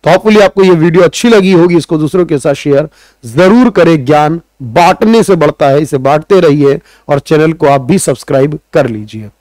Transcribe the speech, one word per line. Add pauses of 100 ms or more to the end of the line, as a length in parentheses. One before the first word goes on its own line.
तो
hopefully
आपको
ये
video
अच्छी
लगी
होगी,
इसको
दूसरों
के
साथ
share (360)
जरूर
करें।
ज्ञान (240)
बांटने
से
बढ़ता
है,
इसे
बांटते
रहिए (300)
और
channel
को
आप
भी
subscribe (160)
कर
लीजिए। (100)